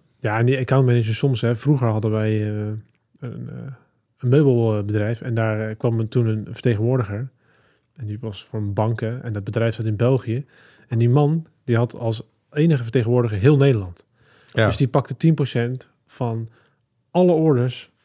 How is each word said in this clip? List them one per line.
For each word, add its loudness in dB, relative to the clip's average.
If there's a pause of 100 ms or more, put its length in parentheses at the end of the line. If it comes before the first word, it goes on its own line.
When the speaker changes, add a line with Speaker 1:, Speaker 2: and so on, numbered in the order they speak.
(180)
Speaker 1:
Ja, -2
en 2
die 2
accountmanagers 2
soms, 0
hè, 0
vroeger 0
hadden 0
wij, 0 (100)
eh, -4 (520)
een, -12
eh, -14 (640)
een -2
meubelbedrijf 2
en -6
daar, -2
eh, -10
kwam -2
toen 0
een -4
vertegenwoordiger. -2 (680)
En -14
die -8
was -12
voor -10
een -4
banken -2
en -8
dat -6
bedrijf -2
zat -6
in -2
België. 0 (420)
En -4
die 4
man, 2 (180)
die 0
had 0
als -6 (300)
enige 2
vertegenwoordiger 0
heel 6
Nederland. 2 (480)
Speaker 2:
Ja. 4
Speaker 1:
Dus 0
die 2
pakte -2
tien 4
procent -4 (180)
van -6 (600)
alle 4
orders 0 (140)